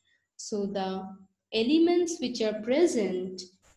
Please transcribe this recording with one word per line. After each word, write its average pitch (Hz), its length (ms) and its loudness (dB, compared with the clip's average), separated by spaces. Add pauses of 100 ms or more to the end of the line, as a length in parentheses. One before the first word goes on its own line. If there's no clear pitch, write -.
(360)
So 202 300 -6
the 190 420 -6 (460)
elements 330 640 2
which 240 220 -4
are 214 200 0
present 214 800 0 (360)